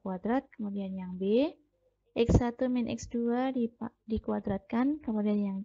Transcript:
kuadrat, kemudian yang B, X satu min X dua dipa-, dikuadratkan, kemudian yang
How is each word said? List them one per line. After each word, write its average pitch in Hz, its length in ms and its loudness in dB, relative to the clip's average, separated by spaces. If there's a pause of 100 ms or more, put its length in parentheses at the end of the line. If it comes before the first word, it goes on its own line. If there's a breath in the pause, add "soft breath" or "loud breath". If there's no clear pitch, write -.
kuadrat, 208 440 -2 (120)
kemudian 202 320 -4
yang 185 280 -8
B, 220 360 2 (600)
X 233 240 6
satu 240 280 0
min 240 240 0
X 226 200 -6
dua 240 440 0
dipa-, 233 400 -4 (160)
dikuadratkan, 220 920 -2
kemudian 208 360 0
yang 196 260 -2